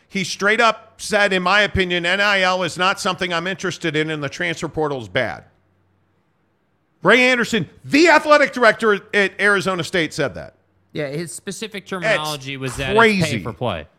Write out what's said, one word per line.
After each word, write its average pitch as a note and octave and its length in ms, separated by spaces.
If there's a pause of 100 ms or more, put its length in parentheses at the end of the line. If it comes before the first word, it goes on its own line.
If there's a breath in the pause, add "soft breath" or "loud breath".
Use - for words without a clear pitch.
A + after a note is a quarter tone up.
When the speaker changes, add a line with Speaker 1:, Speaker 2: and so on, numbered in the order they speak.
Speaker 1:
He F#3+ 160
straight G#3 380
up - 400
said, G3+ 320
"In F#3 100
my G3 180
opinion, F3+ 440
N F#3+ 160
I G3+ 200
L F#3 220
is E3 140
not F#3 220
something F#3 340
I'm E3+ 140
interested F3 480
in, D#3 160
and D3+ 120
the C#3+ 60
transfer E3 380
portal D3 340
is G#2 80
bad." F#2 340 (1600)
Ray A3 280
Anderson, A#3 400 (140)
the D4 260
athletic D4+ 440
director G#3+ 480 (120)
at G3+ 260
Arizona F#3+ 440
State, D#3+ 300
said C3 220
that. C#2+ 200 (380)
Speaker 2:
Yeah, D3 140
his D3+ 240
specific G3+ 520
Speaker 1:
That's - 60
Speaker 2:
terminology D3+ 680
was C3 200
that C#3 180
Speaker 1:
crazy. A3 260
Speaker 2:
it's D#3+ 80
pay A2 140
for G2+ 100
play. F#2 340 (120)